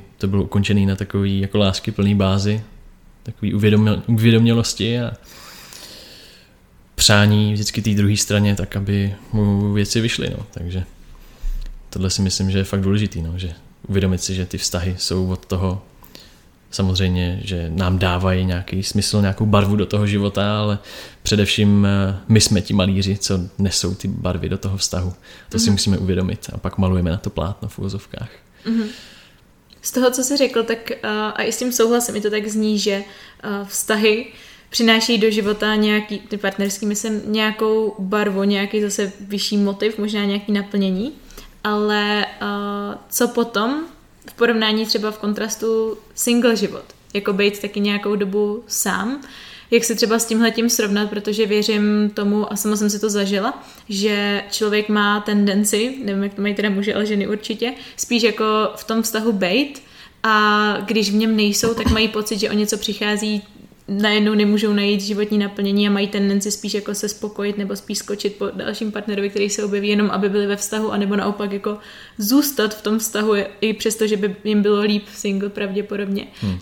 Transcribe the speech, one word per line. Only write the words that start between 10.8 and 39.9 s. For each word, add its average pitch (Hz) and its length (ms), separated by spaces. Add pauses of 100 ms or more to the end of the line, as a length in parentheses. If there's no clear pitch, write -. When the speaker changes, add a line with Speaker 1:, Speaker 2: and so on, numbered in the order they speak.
Speaker 1:
tohle 95 200
si - 120
myslím, 95 300
že 98 60
je 95 60
fakt 98 180
důležitý, 98 400
no, 82 160
že 90 160 (340)
uvědomit 95 360
si, 95 120
že 92 100
ty 95 120
vztahy 90 420
jsou 92 320
od - 140
toho, 92 360 (880)
samozřejmě, 92 720
že 87 300
nám 90 260
dávají 92 460
nějaký 90 380
smysl, 104 380
nějakou 98 240
barvu 101 300
do 104 100
toho 104 220
života, 101 520
ale 104 200 (440)
především, 101 640
eh, 98 280 (100)
my 110 140
jsme 104 200
ti 104 120
malíři, 95 440
co 95 220 (180)
nesou 92 380
ty - 120
barvy 87 420
do 92 80
toho 98 200
vztahu. 90 360 (360)
To 226 100
si 226 60
Speaker 2:
Mhm. 226 80
Speaker 1:
musíme 95 240
uvědomit 92 560
a - 40
pak - 200
malujeme 92 340
na 92 60
to 101 120
plátno 90 400
v - 100
uvozovkách. 98 500 (360)
Speaker 2:
Mhm. 226 180 (1000)
Z - 100
toho, 247 200
co 254 120
jsi 285 140
řekl, 247 260
tak, 226 280
eh, 226 60 (100)
a 214 360
i 220 80
s 214 60
tím 247 140
souhlasím, 240 440
i 208 60
to 208 80
tak 214 180
zní, 214 320
že, 196 120 (520)
eh, 220 40 (200)
vztahy 220 580 (440)
přinášejí 226 500
do 214 120
života 214 440
nějaký, 208 440
ty - 180
partnerský, 196 480
myslím, 208 400
nějakou 214 720
barvu, 196 440
nějaký 202 380
zase 202 380
vyšší 202 380
motiv, 202 400